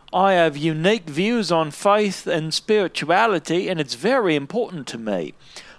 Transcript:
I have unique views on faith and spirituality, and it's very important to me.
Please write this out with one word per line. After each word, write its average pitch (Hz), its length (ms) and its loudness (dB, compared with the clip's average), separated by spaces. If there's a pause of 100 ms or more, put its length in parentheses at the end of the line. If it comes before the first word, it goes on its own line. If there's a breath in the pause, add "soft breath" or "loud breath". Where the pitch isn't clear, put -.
(140 loud breath)
I 190 200 4
have 165 220 4
unique 160 540 0
views 190 420 0
on 160 200 0
faith 202 540 0
and 160 280 -2
spirituality, 185 1120 0
and 175 140 -2
it's 143 140 -8
very 208 400 2
important 143 520 -4
to 123 100 -8
me. 101 360 -4 (460 loud breath)